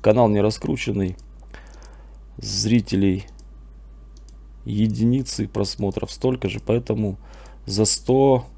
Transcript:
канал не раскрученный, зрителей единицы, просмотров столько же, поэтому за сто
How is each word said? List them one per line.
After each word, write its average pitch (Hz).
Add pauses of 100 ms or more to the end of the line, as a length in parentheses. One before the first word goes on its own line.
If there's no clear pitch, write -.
канал 110
не 104
раскрученный, 101 (1200)
зрителей 101 (1400)
единицы, 113
просмотров 101
столько 127
же, 107
поэтому 110 (480)
за 107
сто 131 (120)